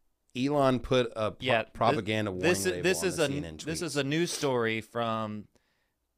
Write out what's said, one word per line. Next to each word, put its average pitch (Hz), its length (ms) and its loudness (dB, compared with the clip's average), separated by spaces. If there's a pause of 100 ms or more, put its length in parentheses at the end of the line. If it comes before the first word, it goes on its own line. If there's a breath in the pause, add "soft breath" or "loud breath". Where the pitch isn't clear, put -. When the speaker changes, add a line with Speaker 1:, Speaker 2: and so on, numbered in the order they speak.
(360)
Speaker 1:
Elon 131 440 4
put 123 360 2
a 107 160 -2
pro-, - 80 -16
Speaker 2:
Yeah, 120 240 0
thi-, - 100 -12
Speaker 1:
propaganda 107 580 0
warning 92 180 0
Speaker 2:
this 185 180 0
i-, 185 40 2
Speaker 1:
label - 120 -4
Speaker 2:
this 180 180 2
Speaker 1:
on 190 60 -2
Speaker 2:
is 170 80 -2
Speaker 1:
the 165 80 2
Speaker 2:
a, 143 40 2
Speaker 1:
C 139 100 -2
N 147 80 -6
N 80 200 -10
Speaker 2:
this 156 140 -6
Speaker 1:
tweets. 175 40 -4
Speaker 2:
is 143 120 -6
a 143 80 2
news 160 280 0
story 117 500 0
from 110 640 -4 (720)